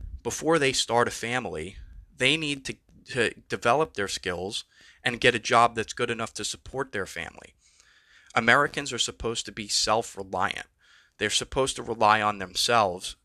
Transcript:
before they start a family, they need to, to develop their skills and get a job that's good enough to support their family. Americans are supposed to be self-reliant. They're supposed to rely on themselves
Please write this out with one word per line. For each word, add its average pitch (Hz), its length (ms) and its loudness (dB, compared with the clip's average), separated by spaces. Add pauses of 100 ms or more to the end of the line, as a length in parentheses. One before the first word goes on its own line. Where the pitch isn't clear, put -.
(240)
before 151 340 0
they 135 140 2
start 117 340 2
a 104 60 -6
family, 98 640 -6 (400)
they 131 200 4
need 143 280 -4
to, 120 100 -8 (380)
to 117 200 0 (160)
develop 123 460 0
their 101 140 -4
skills 92 560 -6 (400)
and 120 160 -2
get 120 160 6
a - 20 0
job 117 380 4
that's 107 160 -4
good 120 180 -2
enough 113 240 -6
to 107 100 -8
support - 460 -8
their 95 160 -6
family. - 480 -12 (800)
Americans 135 580 2
are 120 60 -6
supposed - 480 -4
to 104 60 -14
be 104 160 -10
self-reliant. 98 960 -2 (520)
They're 104 120 0
supposed - 460 0
to 131 60 -10
rely 110 400 4
on 104 160 0
themselves 95 880 0